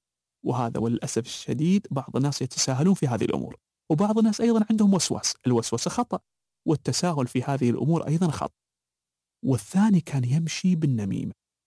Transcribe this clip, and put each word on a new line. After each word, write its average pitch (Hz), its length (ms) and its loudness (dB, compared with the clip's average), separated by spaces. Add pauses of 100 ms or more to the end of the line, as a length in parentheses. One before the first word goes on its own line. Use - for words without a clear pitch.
(440)
وهذا 120 360 -2
وللأسف 113 460 -4
الشديد 170 640 -2
بعض - 260 -6
الناس 139 260 -2
يتساهلون 139 520 0
في - 120 0
هذه 117 180 0
الأمور، - 320 -4 (340)
وبعض 208 280 2
الناس 220 220 2
أيضًا 226 300 2
عندهم 214 240 4
وسواس، - 400 -2 (120)
الوسوسة 117 440 0
خطأ 240 300 -4 (460)
والتساهل 147 600 0
في 123 160 -2
هذه 131 280 0
الأمور 160 360 0
أيضًا 165 240 2
خطأ. - 240 -6 (880)
والثاني 185 560 2
كان 135 240 -2
يمشي 165 520 0
بالنميمة، 120 560 -2 (340)